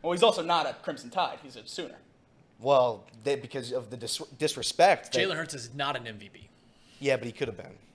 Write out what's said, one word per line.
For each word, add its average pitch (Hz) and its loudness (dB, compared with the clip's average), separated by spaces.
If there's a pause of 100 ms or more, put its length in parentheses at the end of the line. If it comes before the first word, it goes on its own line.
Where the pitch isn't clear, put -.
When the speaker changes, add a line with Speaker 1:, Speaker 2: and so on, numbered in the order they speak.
Speaker 1:
Well, 165 0
he's 180 4
also 202 6
not 165 2
a 127 -6 (100)
Crimson 131 -8
Tide. 175 -2
He's 127 -18
a 113 -16
Sooner. - -10 (640)
Speaker 2:
Well, 123 4 (200)
they, 143 2
because 127 -8
of 120 -6
the 123 -10
dis-, 117 -6 (160)
disrespect. 156 2
That - 2
Speaker 3:
Jalen 185 0
Hurts 156 -6
is 120 -12
not 139 -4
an 120 -8
M 110 -12
V 101 -18
P. - -20 (520)
Speaker 2:
Yeah, 135 4
but 117 -6
he 117 -8
could 131 -4
have 104 -8
been. - -16 (200)